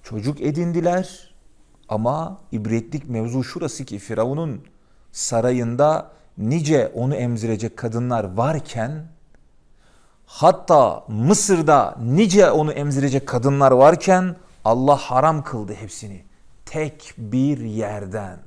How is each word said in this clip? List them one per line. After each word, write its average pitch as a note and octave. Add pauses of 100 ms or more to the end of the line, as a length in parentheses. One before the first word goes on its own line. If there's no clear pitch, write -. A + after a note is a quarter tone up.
Çocuk A#2
edindiler. F3 (540)
Ama D3 (140)
ibretlik A2+
mevzu A#2
şurası D#3
ki G#2
Firavun'un B2 (520)
sarayında B2 (280)
nice C#3+
onu C3
emzirecek A2+
kadınlar A#2
varken, C3 (1200)
hatta D3
Mısır'da D3
nice F3
onu D3+
emzirecek C#3
kadınlar C3+
varken F3+ (280)
Allah C3
haram C#3
kıldı G#2+
hepsini. G2+ (420)
Tek -
bir B2+
yerden G#2